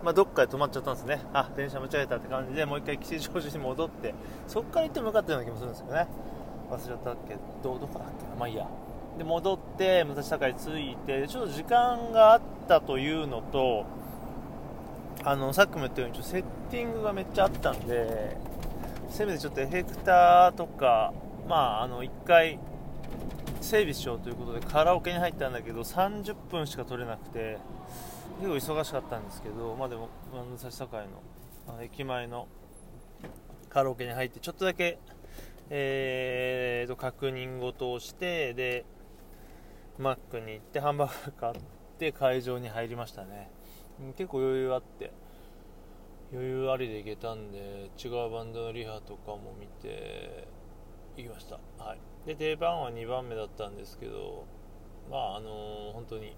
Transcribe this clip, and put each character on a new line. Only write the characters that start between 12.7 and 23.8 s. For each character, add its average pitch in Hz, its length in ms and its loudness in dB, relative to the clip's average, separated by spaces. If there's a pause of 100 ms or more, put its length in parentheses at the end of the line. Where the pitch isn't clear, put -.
と 135 160 0
い 139 160 2
う 160 140 0
の 120 140 -2
と、 117 440 4 (1400)
あ 139 140 4
の、 135 160 0
さ 190 100 10
っ 196 40 8
き - 80 -6
も 160 60 -2
言 135 60 0
っ 127 40 -2
た 135 100 -2
よ 123 60 0
う - 20 -4
に、 113 80 -6
ち - 20 -4
ょ - 20 -6
っ - 20 -6
と - 80 -6
セ 180 80 2
ッ 190 40 -2 (260)
テ 240 140 -2
ィ 233 40 -2
ン 233 80 -2
グ 220 80 -2
が 208 100 2
め 196 80 -2
っ 190 120 -4
ち - 60 0
ゃ 190 60 10
あ - 20 6
っ 196 40 4
た - 200 2
ん - 160 -2
で、 113 480 0 (720)
せ - 160 0
め 196 80 0
て 151 60 -2
ち 147 80 -4
ょ 139 40 -4
っ - 20 -8
と 135 80 0
エ 135 60 2
フ 139 60 -2
ェ 180 120 2
ク - 140 -6
タ 180 500 12
ー - 20 0
と 175 140 -2
か、 117 480 6 (340)
ま 170 80 4
あ、 120 280 6
あ 127 40 0
の、 123 160 -4
一 131 80 -6 (140)
回 165 340 10 (1000)
整 - 180 4
備 165 140 4